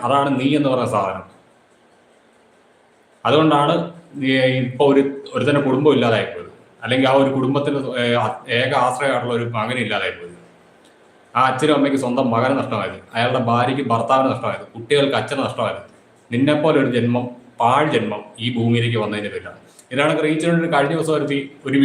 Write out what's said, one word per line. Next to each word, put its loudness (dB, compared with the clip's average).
അതാണ് 2
നീ 2
എന്ന് 0
പറയുന്ന 0
സാധനം. -4
അതുകൊണ്ടാണ് 4
നീ 0
ഇപ്പൊ -2
ഒരു, 6
ഒരുത്തന്റെ 2
കുടുംബം 4
ഇല്ലാതായിപ്പോയത്, -2
അല്ലെങ്കിൽ 2
ആ 4
ഒരു 2
കുടുംബത്തിന്, -2
ഏ, 0
ഏക 0
ആശ്രയമായിട്ടുള്ള -2
ഒരു -4
മകനെ -4
ഇല്ലാതായിപ്പോയത്, -6
ആ 4
അച്ഛനും 2
അമ്മയ്ക്ക് 0
സ്വന്തം 0
മകനെ 2
നഷ്ടമായത്, -6
അയാളുടെ 0
ഭാര്യയ്ക്ക് 0
ഭർത്താവിനെ 2
നഷ്ടമായത്, -6
കുട്ടികൾക്ക് 0
അച്ഛനെ -4
നഷ്ടമായത്, -4
നിന്നെപ്പോലെ 2
ഒരു 0
ജന്മം, 0
പാഴ് 2
ജന്മം -4
ഈ -2
ഭൂമിയിലേക്ക് 0
വന്നതിൻ്റെ -6
പേരിലാണ്. -14
ഇതാണ് 0
റീച്ചിന് 0
കഴിഞ്ഞ 2
ദിവസം -2
ഒരുത്തി -2
ഒരു 0